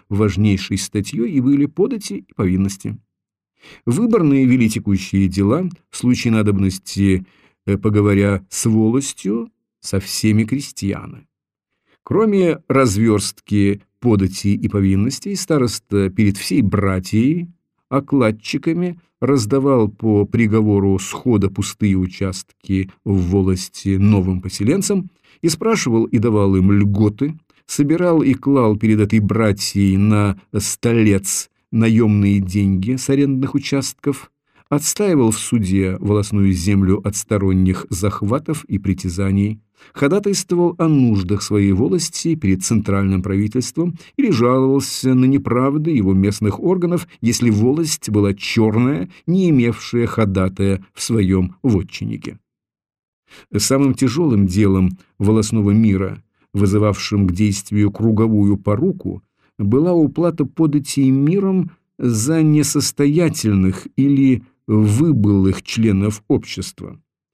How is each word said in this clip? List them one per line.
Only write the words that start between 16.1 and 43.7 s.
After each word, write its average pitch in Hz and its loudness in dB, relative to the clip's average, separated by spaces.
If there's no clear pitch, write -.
всей 170 -2
братией, 104 0
окладчиками, 139 -2
раздавал 131 2
по 107 0
приговору 104 2
схода 101 0
пустые 98 -2
участки 95 -6
в 95 0
волости 95 0
новым 95 2
поселенцам 180 -2
и 165 0
спрашивал 160 0
и 123 -2
давал 104 2
им 95 4
льготы, 104 0
собирал 160 0
и 131 2
клал 120 2
перед 110 2
этой 104 2
братией 101 0
на 104 2
столец 107 0
наёмные 107 2
деньги 98 0
с 127 -6
арендных 135 0
участков – - -6
отстаивал 147 0
в - -4
суде 95 -2
волосную 101 0
землю 95 2
от 101 -4
сторонних 95 0
захватов 107 -4
и - -4
притязаний, 98 -2
ходатайствовал 175 0
о 165 0
нуждах 104 2
своей 101 0
волости 160 -2
перед 123 -2
центральным 98 -2
правительством 107 -4